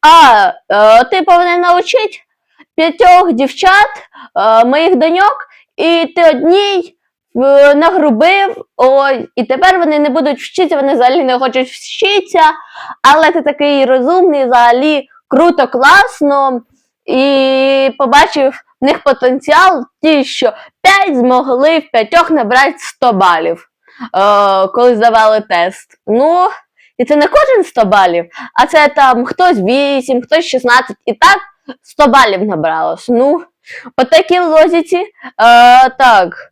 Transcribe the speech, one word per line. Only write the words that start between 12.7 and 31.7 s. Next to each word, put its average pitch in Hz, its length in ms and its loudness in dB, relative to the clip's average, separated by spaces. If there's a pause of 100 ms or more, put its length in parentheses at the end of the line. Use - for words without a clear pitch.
але 320 160 2
ти 330 120 -4
такий 285 420 -2
розумний, 285 600 0
взагалі 254 640 0 (200)
круто, 311 400 0
класно, 277 920 0 (460)
і 269 920 -2
побачив 277 640 -2 (180)
в - 40 -4
них 302 180 -2
потенціал, 294 840 0 (180)
ті, 302 220 0
що - 280 -4 (300)
п'ять 381 340 0
змогли 254 640 0
в 302 120 -10
п'ятьох 240 400 0
набрати 262 480 0
сто - 340 -4
балів, 170 560 -2 (480)
е, 196 500 0
коли 240 300 0
здавали 220 440 2
тест. 185 480 -6 (180)
Ну, 320 420 0 (500)
і 247 60 -2
це 294 120 -2
не 294 100 0
кожен 539 380 0
сто 226 200 -2
балів, 180 420 0 (280)
а 247 120 0
це 302 220 2
там 262 360 0
хтось 359 340 -2
вісім, 254 640 -2
хтось 320 220 -2
шістнадцять, 247 520 -2 (100)
і 226 60 -6
так 381 260 2 (440)